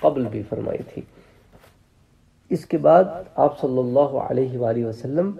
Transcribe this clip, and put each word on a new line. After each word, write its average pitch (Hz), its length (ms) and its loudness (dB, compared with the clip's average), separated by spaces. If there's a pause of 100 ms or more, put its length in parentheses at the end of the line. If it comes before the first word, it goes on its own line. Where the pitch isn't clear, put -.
कबल 139 240 2
भी 107 180 -8
फरमाई - 420 -6
थी। - 200 -14 (1400)
इसके 170 280 -4
बाद 170 460 4 (140)
आप 143 180 4
सल्लल्लाहु 131 640 0
अलैहि 127 360 -2
वआलिहि 117 300 -2
वसल्लम 143 540 -4